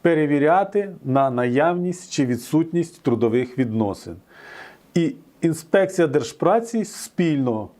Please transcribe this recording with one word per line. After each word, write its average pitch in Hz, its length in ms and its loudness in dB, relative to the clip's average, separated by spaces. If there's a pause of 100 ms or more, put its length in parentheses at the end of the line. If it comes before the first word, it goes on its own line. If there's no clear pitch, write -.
перевіряти 170 920 2 (100)
на 135 260 2
наявність 160 800 -2
чи 139 140 0
відсутність 165 760 -2
трудових 120 560 0
відносин. 110 580 -4 (760)
І 170 200 0 (260)
інспекція 175 680 2
держпраці 185 760 0
спільно 131 840 -2 (120)